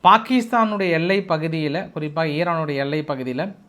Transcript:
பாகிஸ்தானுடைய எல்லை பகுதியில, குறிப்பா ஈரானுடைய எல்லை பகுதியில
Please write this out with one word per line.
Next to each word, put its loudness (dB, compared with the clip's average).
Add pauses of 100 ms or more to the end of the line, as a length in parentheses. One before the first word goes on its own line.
பாகிஸ்தானுடைய 4
எல்லை 2
பகுதியில, -2
குறிப்பா -4
ஈரானுடைய -2
எல்லை -2
பகுதியில -6 (140)